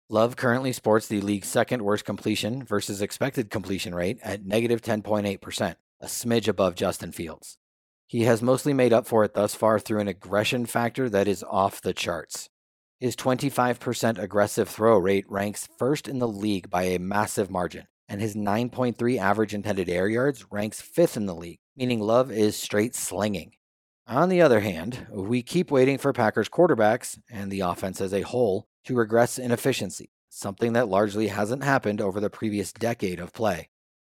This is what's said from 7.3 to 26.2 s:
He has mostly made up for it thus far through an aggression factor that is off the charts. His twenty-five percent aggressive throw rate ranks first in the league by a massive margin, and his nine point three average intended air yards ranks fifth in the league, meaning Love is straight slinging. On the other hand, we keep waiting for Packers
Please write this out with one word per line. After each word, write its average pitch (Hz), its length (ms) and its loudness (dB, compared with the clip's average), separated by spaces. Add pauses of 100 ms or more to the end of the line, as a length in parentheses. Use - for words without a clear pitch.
He 117 160 0
has 117 180 4
mostly 131 320 2
made 127 200 6
up 113 120 4
for 110 180 4
it 101 100 0
thus 104 220 0
far 110 240 4
through 107 200 -2
an 104 80 0
aggression 101 580 -2
factor 120 440 -2
that 101 180 2
is 98 160 -2
off 98 380 0
the 92 120 -4
charts. - 560 -8 (500)
His 120 180 -2
twenty-five 127 640 0
percent 113 360 0
aggressive 104 520 0
throw 110 280 4
rate 98 300 2
ranks 101 400 -4 (100)
first 139 300 -2
in 135 120 -6
the 123 80 0
league 101 420 -4
by 90 140 0
a 92 160 0
massive 101 500 -2
margin, 90 380 -4 (200)
and 101 140 -8
his 107 140 -4
nine 107 340 -2
point 123 300 -2
three 120 180 0
average 104 360 0
intended 98 360 -4
air 90 180 0
yards 123 440 -2
ranks 104 280 -6
fifth - 380 0
in 107 80 -4
the 92 80 -4
league, 85 260 -12 (160)
meaning 123 240 -2
Love 117 320 4
is 107 240 2
straight 107 380 0
slinging. 92 600 -4 (520)
On 135 220 2
the 185 140 4
other 127 180 8
hand, 101 500 -4
we 110 320 -2
keep 170 300 -2
waiting 135 260 6
for 139 140 0
Packers 113 380 2